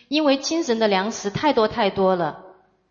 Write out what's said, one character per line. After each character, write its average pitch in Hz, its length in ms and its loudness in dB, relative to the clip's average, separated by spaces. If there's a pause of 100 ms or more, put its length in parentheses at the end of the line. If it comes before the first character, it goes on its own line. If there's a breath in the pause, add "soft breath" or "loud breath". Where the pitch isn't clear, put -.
因 302 160 0
为 269 140 4
精 320 240 -4
神 226 160 -2
的 220 100 2
粮 196 240 0
食 - 160 -6
太 277 240 0
多 214 160 2
太 208 220 0
多 190 260 2
了， 156 300 -4 (440)